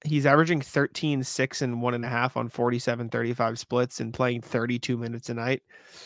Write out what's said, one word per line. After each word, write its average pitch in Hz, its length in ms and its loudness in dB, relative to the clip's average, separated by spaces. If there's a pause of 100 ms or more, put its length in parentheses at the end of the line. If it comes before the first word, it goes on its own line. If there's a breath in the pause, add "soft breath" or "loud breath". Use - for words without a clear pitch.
He's 147 220 2
averaging 156 340 6
thirteen, - 600 0
six, - 400 -2
and 120 180 -2
one 120 140 2
and 120 100 -4
a 123 40 -6
half 123 280 2
on 120 120 -2
forty-seven 120 640 0
thirty-five 117 500 0
splits 123 400 -2
and 117 120 -4
playing 123 300 0
thirty-two 120 560 -2
minutes 117 300 -8
a 123 60 -4
night. 120 280 -2 (440 loud breath)